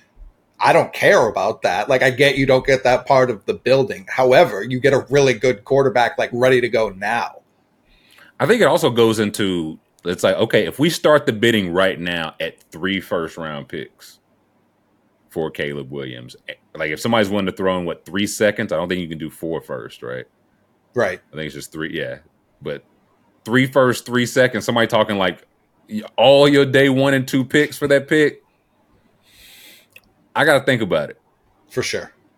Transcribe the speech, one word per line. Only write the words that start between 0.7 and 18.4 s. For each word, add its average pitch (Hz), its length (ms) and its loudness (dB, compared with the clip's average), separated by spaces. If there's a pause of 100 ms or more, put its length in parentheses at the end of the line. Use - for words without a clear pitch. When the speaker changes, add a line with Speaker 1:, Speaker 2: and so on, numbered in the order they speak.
Speaker 1:
don't 160 200 2
care 156 360 2
about 98 340 -4
that. 104 260 -2
Like, 131 140 2
I 131 80 2
get 139 260 2
you 135 100 0
don't 131 200 2
get 135 180 2
that 123 220 2
part 127 240 4
of 104 160 -6
the 110 80 -2
building. 104 540 0
However, 131 560 4
you 127 160 -4
get 135 120 4
a 123 180 0
really 135 240 4
good 117 300 -2
quarterback, 127 540 2
like, 113 140 -2
ready 127 280 4
to 120 80 -2
go 110 220 0
now. 104 460 -6 (1040)
Speaker 2:
I 127 60 0
think 220 160 4
it 160 40 6
also 151 240 2
goes 113 280 2
into, 95 600 -2 (260)
it's 90 180 -4
like, 95 140 2
okay, 107 300 0
if 82 120 -10
we 156 120 2
start 151 360 2
the 127 60 0
bidding 107 400 0
right 92 260 0
now 85 400 -6
at 82 220 -10 (100)
three 92 300 -6
first-round 80 680 -8
picks - 520 -16 (1120)
for 78 200 -6
Caleb 71 400 -8
Williams, 64 460 -14 (400)
like, 80 160 -6
if - 80 -8
somebody's 117 280 2
willing 98 180 -2
to 90 60 -4
throw 92 280 -2
in, 87 40 -8
what, 82 200 -10
three 101 240 -4
seconds, 107 440 -2